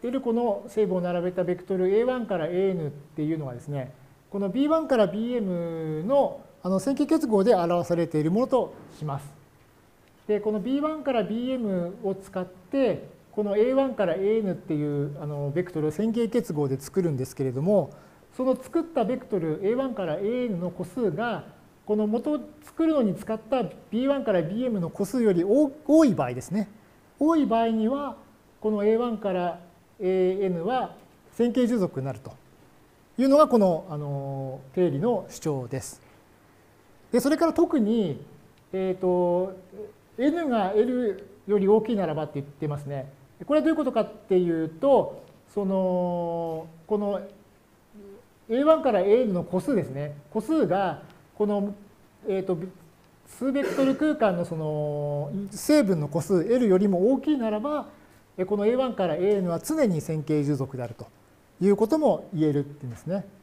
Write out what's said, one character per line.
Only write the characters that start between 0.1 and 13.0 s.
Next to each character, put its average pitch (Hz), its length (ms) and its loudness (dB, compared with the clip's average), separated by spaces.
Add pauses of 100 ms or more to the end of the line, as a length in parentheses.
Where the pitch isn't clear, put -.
個 247 100 -2
の 226 360 0
成 214 180 0
分 185 120 0
を 175 40 0
並 175 220 -2
べ 180 80 0
た 180 120 -2
ベ 175 120 0
ク 180 80 -14
ト 196 120 -4
ル 185 140 2
エ 214 140 4
ー - 20 2
ワ 254 140 0
ン 220 80 -6
か 185 100 -2
ら 156 80 -2
エ 165 40 -4
ー 190 200 2
エ 190 60 0
ヌ 156 140 -4
っ - 20 -
て - 320 -8
い 156 100 0
う 156 60 -4
の 143 80 -8
は 123 80 -10
で 117 60 -14
す - 60 -16
ね、 139 260 -6 (360)
こ 196 80 -8
の 196 120 -2
ビ 262 160 0
ー 294 40 0
ワ 320 100 4
ン 311 80 -4
か 262 100 4
ら 202 100 6
ビ 220 240 -4
ー 247 60 -2
エ 226 40 -2
ム 165 640 -4
の、 262 360 0 (200)
あ 180 80 -4
の、 190 80 0
線 269 160 0
形 285 140 -2
結 311 180 2
合 208 180 4
で 220 120 6
表 175 320 0
さ 175 80 2
れ 165 100 0
て 156 140 -2
い 147 40 0
る 160 60 0
も 202 120 2
の 262 60 0
と 240 280 0 (240)
し 156 40 -10
ま 143 160 -6
す。 - 220 -18 (840)
で、 208 120 0
こ 214 120 -2
の 214 80 -2
ビ 254 180 -2
ー 285 40 0
ワ 311 140 0
ン 302 80 -10
か 277 80 -2
ら 226 120 2
ビ 233 260 -4
ー 262 60 -2
エ - 20 -4
ム 190 460 -2
を 196 100 -2
使 - 260 -8
っ 180 60 -4
て、 - 640 -2 (240)